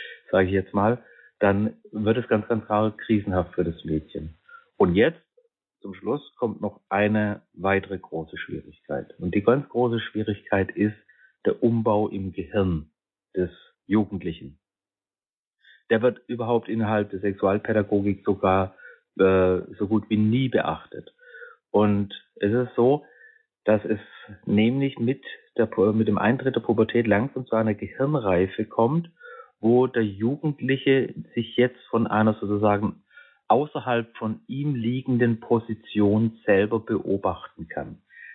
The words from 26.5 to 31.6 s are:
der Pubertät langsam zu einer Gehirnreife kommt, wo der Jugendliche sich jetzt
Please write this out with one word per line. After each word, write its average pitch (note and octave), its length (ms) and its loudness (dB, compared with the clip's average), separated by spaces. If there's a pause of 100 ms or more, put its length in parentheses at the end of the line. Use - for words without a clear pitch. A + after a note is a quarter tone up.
der A2+ 60 0
Pubertät A2+ 440 2
langsam B2 400 0
zu A2+ 100 -2
einer A2 180 2
Gehirnreife G#2+ 920 0
kommt, C#3+ 460 0 (500)
wo B2 260 4
der B2 200 -2
Jugendliche C3+ 1080 -2 (200)
sich A#2 240 -4
jetzt B2 320 0